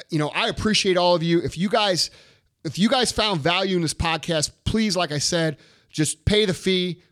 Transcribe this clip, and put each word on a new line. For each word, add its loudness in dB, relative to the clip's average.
you -2
know, 0
I -2
appreciate 0
all 4
of 0
you. 2
If -6
you 0
guys, 0
if -8
you 2
guys 2
found -2
value 0
in 0
this -2
podcast, -2
please, 0
like -2
I -2
said, -2
just -4
pay 4
the 0
fee, -2